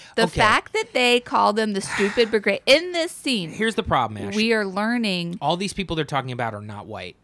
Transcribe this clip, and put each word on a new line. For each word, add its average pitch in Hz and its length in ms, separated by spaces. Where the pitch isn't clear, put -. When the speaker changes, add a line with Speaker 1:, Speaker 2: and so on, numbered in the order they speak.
Speaker 1:
The 226 80
Speaker 2:
Okay. 175 180
Speaker 1:
fact 233 320
that 427 200
they 247 260
call 208 340
them 214 200
the 190 80
stupid 208 500
brigade 208 340
in 320 260
this 339 200
scene. 202 400
Speaker 2:
Here's 220 240
the 220 80
problem, 127 460
Ash. 196 60
Speaker 1:
We 220 160
are 220 140
learning. 196 760
Speaker 2:
All 156 180
these 190 160
people 170 220
they're 156 100
talking 131 260
about 120 240
are 104 60
not 104 260
white, 98 360